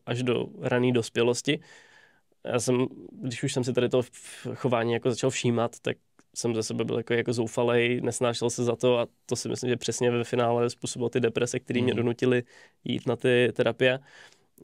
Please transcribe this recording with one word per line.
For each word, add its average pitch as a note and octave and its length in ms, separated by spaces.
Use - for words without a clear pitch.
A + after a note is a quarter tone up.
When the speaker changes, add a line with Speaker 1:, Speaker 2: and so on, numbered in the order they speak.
Speaker 1:
až B2 180
do A#2+ 240
rané B2 300
dospělosti. B2 680
Já B2 160
jsem, B2 280
když C3 320
už C#3 100
jsem C3 100
si B2 100
tady A#2+ 160
to B2+ 120
v-, - 540
chování A#2 380
jako A#2 160
začal B2+ 200
všímat, A#2 520
tak - 160
jsem A#2 200
ze A2 80
sebe A#2+ 220
byl A#2+ 120
jako, A#2 160
jako A#2 200
zoufalej, A#2+ 680
nesnášel A#2+ 480
se B2 140
za A#2+ 120
to B2 240
a A#2 80
to B2+ 100
si B2 140
myslím, A#2+ 200
že A#2+ 80
přesně A#2+ 340
ve A#2+ 120
finále A#2+ 460
způsobilo B2 400
ty B2+ 100
deprese, A#2+ 400
který B2 220
mě B2 120
Speaker 2:
Mhm. A#2 40
Speaker 1:
donutily A#2+ 460
jít B2 240
na A#2+ 80
ty B2 380
terapie. B2 460